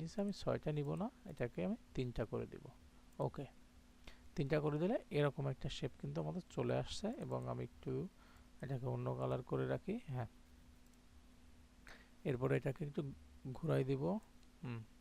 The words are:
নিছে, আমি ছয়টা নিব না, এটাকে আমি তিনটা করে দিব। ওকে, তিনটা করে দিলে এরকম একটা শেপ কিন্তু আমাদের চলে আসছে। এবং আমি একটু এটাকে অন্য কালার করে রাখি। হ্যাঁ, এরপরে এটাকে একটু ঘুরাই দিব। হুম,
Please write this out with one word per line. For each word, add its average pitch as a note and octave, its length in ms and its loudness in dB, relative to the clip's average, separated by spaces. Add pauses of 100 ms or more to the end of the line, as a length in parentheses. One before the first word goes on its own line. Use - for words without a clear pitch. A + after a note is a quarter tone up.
নিছে, E3 200 -2
আমি G3+ 120 2
ছয়টা B2+ 380 0
নিব D3 240 2
না, G3 160 0 (140)
এটাকে D3+ 400 0
আমি G3+ 100 2 (180)
তিনটা B2 320 0
করে A#2 200 0
দিব। - 220 -10 (520)
ওকে, D3 260 -2 (880)
তিনটা D3+ 240 4
করে D3 200 4
দিলে G#3 300 4
এরকম D3 380 4
একটা C3+ 220 0
শেপ - 220 -2 (100)
কিন্তু D3 200 0
আমাদের D#3+ 280 0
চলে B2 260 4
আসছে। C3+ 320 0
এবং B2+ 400 0
আমি B2 160 -2
একটু C3+ 440 -2 (540)
এটাকে B2+ 240 -2
অন্য B2 300 2
কালার C3 280 2
করে C3 240 2
রাখি। D#3 380 0
হ্যাঁ, B2 220 -2 (2000)
এরপরে C3+ 340 4
এটাকে C#3 280 0
একটু C#3+ 280 -2 (400)
ঘুরাই C#3 300 4
দিব। C3+ 200 2 (600)
হুম, A#2 200 -4 (180)